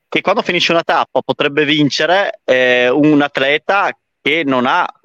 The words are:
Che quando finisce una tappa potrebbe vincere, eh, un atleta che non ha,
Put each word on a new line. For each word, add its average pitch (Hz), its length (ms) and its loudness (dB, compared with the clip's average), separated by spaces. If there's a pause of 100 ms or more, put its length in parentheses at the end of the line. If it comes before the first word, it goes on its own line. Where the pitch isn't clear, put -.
Che 156 120 -4
quando 208 220 0
finisce 175 280 -2
una 165 140 0
tappa 135 380 -2
potrebbe 147 420 -2
vincere, 156 800 0
eh, 127 440 2
un 147 320 2
atleta 147 680 -2 (300)
che 151 240 -2
non 127 220 0
ha, 160 200 0 (180)